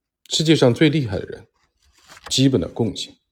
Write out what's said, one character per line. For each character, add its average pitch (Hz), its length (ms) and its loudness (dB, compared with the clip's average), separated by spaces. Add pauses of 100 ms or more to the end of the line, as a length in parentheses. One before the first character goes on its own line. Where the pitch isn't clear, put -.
(300)
世 - 140 -2
界 156 120 4
上 131 160 4
最 156 160 2
厉 139 200 -2
害 98 100 -6
的 - 80 -10
人， - 220 -16 (840)
基 135 180 2
本 123 140 2
的 - 60 -4
共 - 280 -4
性： - 200 -14 (160)